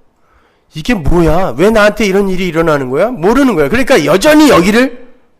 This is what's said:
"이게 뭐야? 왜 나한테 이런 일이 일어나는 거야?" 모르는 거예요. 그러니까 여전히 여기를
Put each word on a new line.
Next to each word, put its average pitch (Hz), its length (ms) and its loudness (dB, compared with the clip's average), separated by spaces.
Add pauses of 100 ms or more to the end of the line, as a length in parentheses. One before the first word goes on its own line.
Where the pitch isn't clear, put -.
(720)
"이게 156 200 -6
뭐야? 165 640 0
왜 185 120 2
나한테 214 360 0
이런 196 220 -2
일이 190 200 -4
일어나는 151 420 -2
거야?" 156 220 -2
모르는 233 440 0
거예요. 143 140 -2
그러니까 247 360 0
여전히 294 440 2
여기를 208 580 0 (320)